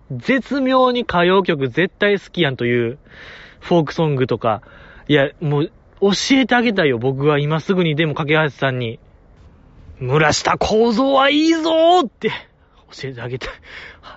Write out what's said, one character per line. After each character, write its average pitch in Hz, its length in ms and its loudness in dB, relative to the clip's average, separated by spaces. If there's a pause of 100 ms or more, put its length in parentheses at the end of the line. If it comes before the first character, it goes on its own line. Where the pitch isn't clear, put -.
(100)
絶 240 500 -4
妙 254 320 2
に 247 80 -2
歌 175 240 0
謡 190 180 4
曲 143 260 -2
絶 165 300 -2
対 208 220 0
好 - 80 -20
き 170 140 -4
や 143 80 0
ん 131 60 -6
と 120 100 -4
い 120 220 0
う、 131 100 -10 (600)
フ 175 200 0
ォ - 20 4
ー 151 60 2
ク - 80 -10
ソ 165 120 0
ン 147 100 0
グ 127 100 0
と 117 120 -2
か。 107 220 -2 (480)
い 143 60 2
や、 143 160 2 (100)
も 147 200 -2
う、 165 120 -4 (280)
教 202 100 4 (220)
え 269 140 4
て 247 80 0
あ 240 80 2
げ 226 120 0
た 185 100 0
い 143 60 4
よ。 120 80 0
僕 135 260 -2
は 147 140 2
今 151 200 -2
す - 160 -4
ぐ 180 100 0
に 151 120 -2
で 165 100 0
も 143 80 -4
架 151 120 -6
橋 156 240 0
さ 135 200 -4
ん 127 80 -4
に。 120 220 -8 (960)
「村 147 340 2
下 165 260 -2
幸 226 340 2
三 269 200 0
は 269 180 4
い 302 180 2
い 330 60 4
ぞ 320 160 -2 (320)
ー」 240 40 -2
っ - 40 -8
て、 - 200 -6 (600)
教 - 180 -14
え 135 40 -12
て 120 100 -14
あ 123 60 -10
げ 123 100 -10
た - 80 -12
い。 - 40 -12 (680)